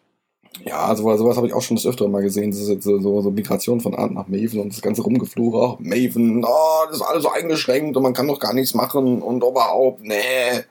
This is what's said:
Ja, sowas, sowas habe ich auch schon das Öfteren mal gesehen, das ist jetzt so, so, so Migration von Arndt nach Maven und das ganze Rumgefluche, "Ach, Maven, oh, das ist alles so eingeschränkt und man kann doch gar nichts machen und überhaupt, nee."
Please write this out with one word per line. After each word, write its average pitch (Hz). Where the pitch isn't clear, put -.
Ja, -
sowas, 107
sowas 117
habe 120
ich -
auch 123
schon 117
das -
Öfteren 107
mal 98
gesehen, 101
das 101
ist 101
jetzt 98
so, 101
so, 101
so 101
Migration 101
von -
Arndt -
nach 98
Maven 107
und 101
das -
ganze 110
Rumgefluche, 117
"Ach, 120
Maven, 120
oh, 160
das 156
ist -
alles 156
so 151
eingeschränkt 151
und 131
man 127
kann 127
doch 143
gar 110
nichts 127
machen 123
und 117
überhaupt, 123
nee." 120